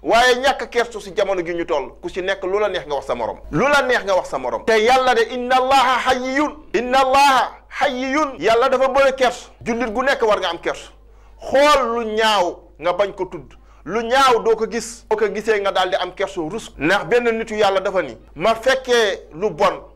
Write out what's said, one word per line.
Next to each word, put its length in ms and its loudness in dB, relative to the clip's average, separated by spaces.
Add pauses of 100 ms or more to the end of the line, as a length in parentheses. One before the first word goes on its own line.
Waaye 320 4
ñàkk 340 -2
kersu 320 -4
si 140 -14
jamono 280 0
gi 100 -6
ñu 120 -4
toll, 360 -4
ku 80 -8
ci 120 -8
nekk 220 -4
lu 160 -2
la 100 0
neex 160 -6
nga 100 -6
wax 120 -6
sa 80 -2
morom. 220 -6 (140)
Lu 160 0
la 140 4
neex 240 0
nga 100 0
wax 140 -2
sa 80 -6
morom. 280 -4
Te 80 2 (100)
Yàlla 320 4
de, 60 2 (120)
"Inna 220 -2
Allaha 420 2 (120)
hayyun." 440 -2 (200)
Inna 260 0
Allaha 520 4 (280)
hayyun. 600 -2
Yàlla 300 2
dafa 200 2
bëri 260 2
kersu. 340 -2 (140)
Jullit 280 -4
gu 120 -4
nekk 180 0
war 180 2
nga 100 -4
am 100 -8
kersu. 320 -8 (500)
Xool 540 2
lu 80 -2 (100)
ñaaw 460 0 (200)
nga 140 0
bañ 220 0
ko 100 -4
tudd. 280 -16 (320)
Lu 180 -4
ñaaw 400 4
doo 120 2
ko 140 -4
gis. 400 -8
Boo 80 0
ko 160 0
gisee 280 -2
nga 100 -2
daal 180 0
di 60 -2
am 180 -4
kersu 360 -6
rus. 280 -10
Ndax 280 0
benn 320 2
nitu 180 -6
Yàlla 240 2
dafa 240 -2
ni, 120 -10 (200)
"Ma 180 0
fekkee 800 0
lu 160 -4
bon 320 0 (140)